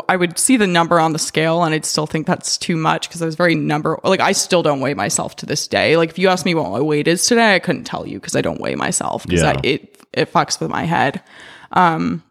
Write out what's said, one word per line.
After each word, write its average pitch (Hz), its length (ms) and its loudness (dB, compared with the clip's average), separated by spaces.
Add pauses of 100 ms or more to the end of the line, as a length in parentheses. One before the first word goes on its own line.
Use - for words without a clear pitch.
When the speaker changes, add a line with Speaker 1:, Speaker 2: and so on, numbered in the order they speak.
Speaker 1:
I 185 80 2
would 175 240 -2
see - 160 4
the 214 100 4
number 170 320 2
on 160 140 2
the 156 80 -4
scale 165 460 0
and 156 100 0
I'd 156 80 -4
still - 240 -2
think 156 180 -4
that's - 320 -2
too 170 200 -2
much, 160 320 0
'cause 170 120 -10
I 165 40 -2
was 160 100 -4
very 175 180 2
number, 151 520 -2
like, 185 160 2
I 156 100 4
still 180 320 0
don't 147 160 2
weigh 131 140 -2
myself 143 440 -4
to - 80 -12
this - 220 -4
day. 104 300 2
Like, 165 120 2
if 170 80 -12
you 185 120 4
ask 185 160 0
me 175 100 0
what 123 160 -2
my 104 80 -2
weight 151 260 0
is 170 220 2
today, 233 260 4
I 175 60 2
couldn't - 240 -2
tell - 240 -10
you, - 140 -10
'cause - 120 -10
I 135 60 2
don't - 220 -4
weigh 67 140 -4
myself, - 520 -4
'cause 85 140 2
Speaker 2:
Yeah. - 160 2
Speaker 1:
I, - 60 -4
it, - 340 -4 (160)
it - 180 -2
fucks 156 300 0
with 160 80 -4
my 135 160 -4
head. 147 360 0 (520)
Um, 170 580 2